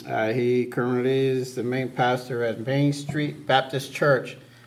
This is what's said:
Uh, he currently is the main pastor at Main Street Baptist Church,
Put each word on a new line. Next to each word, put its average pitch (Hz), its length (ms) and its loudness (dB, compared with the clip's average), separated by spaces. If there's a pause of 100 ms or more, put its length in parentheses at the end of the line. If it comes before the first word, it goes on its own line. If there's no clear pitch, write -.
Uh, 113 260 0
he 123 340 2
currently 127 640 2
is 127 260 -2
the 123 80 -4
main 127 260 -2
pastor 127 540 0
at 113 240 -2
Main 139 260 2
Street 147 540 -6
Baptist 135 460 0
Church, - 440 2 (300)